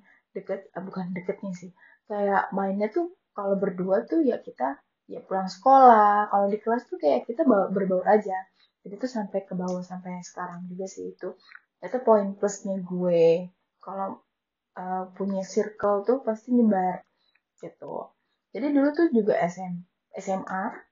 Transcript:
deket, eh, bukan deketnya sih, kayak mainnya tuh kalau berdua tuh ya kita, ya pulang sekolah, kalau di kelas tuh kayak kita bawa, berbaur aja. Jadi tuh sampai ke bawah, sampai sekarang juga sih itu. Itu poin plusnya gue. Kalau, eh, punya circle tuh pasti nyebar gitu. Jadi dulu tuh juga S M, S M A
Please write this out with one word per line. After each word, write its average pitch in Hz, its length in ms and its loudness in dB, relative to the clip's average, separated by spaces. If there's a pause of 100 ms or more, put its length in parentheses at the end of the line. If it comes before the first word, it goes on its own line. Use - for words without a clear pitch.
(320)
deket, 196 380 -10
eh, - 100 -12
bukan 185 300 -8
deketnya 185 420 -8
sih, 180 220 -16 (320)
kayak 202 480 -2
mainnya 196 340 -2
tuh 349 300 -6 (160)
kalau 196 240 -2
berdua 185 480 -2
tuh 330 160 0
ya 247 160 0
kita, 269 400 -6 (320)
ya 165 160 -12
pulang 190 240 -4
sekolah, 214 800 8
kalau 202 160 2
di 208 160 -2
kelas 233 240 -2
tuh 359 160 -12
kayak 277 240 2
kita 233 160 -2
bawa, 220 320 4
berbaur 185 320 0
aja. 196 400 2 (340)
Jadi 196 160 -18
tuh 254 140 -8
sampai 196 340 -6
ke - 140 -14
bawah, 180 260 -6
sampai 180 400 -14
sekarang 175 460 -14
juga 185 180 -10
sih 185 240 -12
itu. - 240 -14 (460)
Itu 180 180 -6
poin 208 320 4
plusnya 196 480 -6
gue. 180 720 2 (240)
Kalau, 190 480 -10 (540)
eh, 185 340 -6
punya 196 320 -4
circle 202 640 -2
tuh 262 180 0
pasti 220 300 -4
nyebar 190 500 2 (560)
gitu. - 480 -14 (480)
Jadi 233 160 -4
dulu 277 240 4
tuh 330 160 2
juga 214 240 2
S 180 240 -2
M, 180 240 -10 (320)
S 190 160 -12
M 185 160 -2
A 190 240 -6 (200)